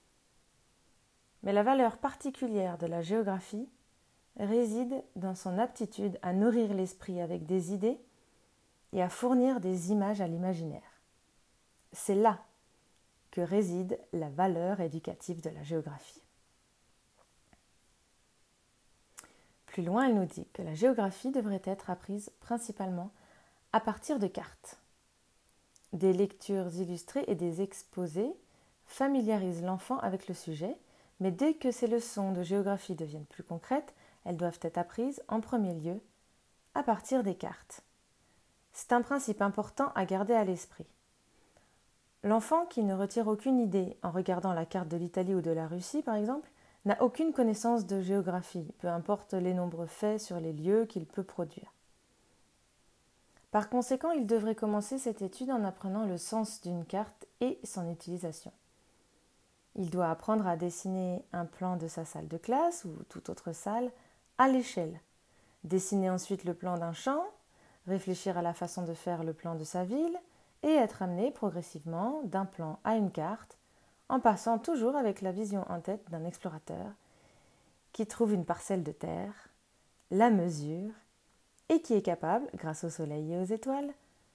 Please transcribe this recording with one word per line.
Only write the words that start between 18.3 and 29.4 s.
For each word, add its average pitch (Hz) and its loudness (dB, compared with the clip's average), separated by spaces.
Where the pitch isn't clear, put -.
Plus - -4
loin, 220 4
elle 233 6
nous 190 4
dit - -10
que 190 -10
la 160 -6
géographie 220 2
devrait 208 0
être 190 -4
apprise 202 -6
principalement 196 -6
à - 4
partir 233 -2
de 202 2
cartes. - -10
Des 190 4
lectures 190 0
illustrées 175 -4
et 202 2
des 170 -2
exposés 196 -4
familiarisent 214 2